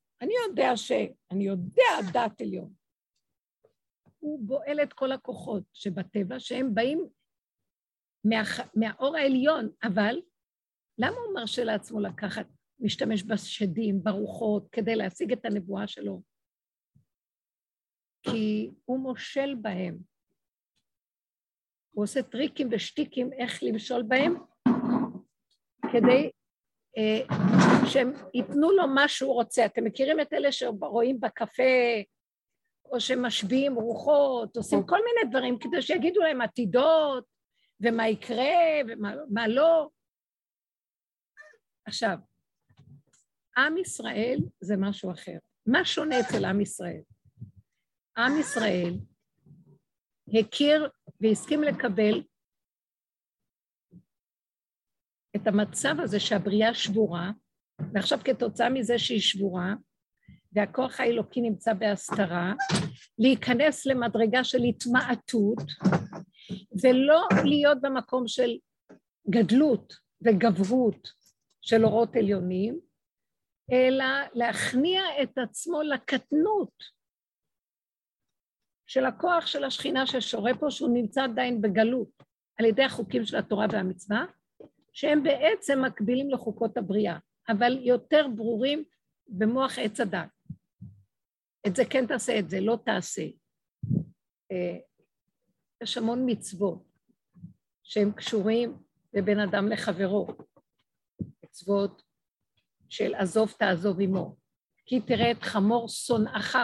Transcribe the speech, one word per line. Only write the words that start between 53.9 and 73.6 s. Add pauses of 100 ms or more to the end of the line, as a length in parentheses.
את
המצב
הזה
שהבריאה
שבורה, (640)
ועכשיו
כתוצאה
מזה
שהיא
שבורה, (800)
והכוח
האלוקי
נמצא
בהסתרה, (640)
להיכנס
למדרגה
של
התמעטות, (1200)
ולא (160)
להיות
במקום
של (720)
גדלות (280)
וגברות (480)
של
אורות
עליונים, (920)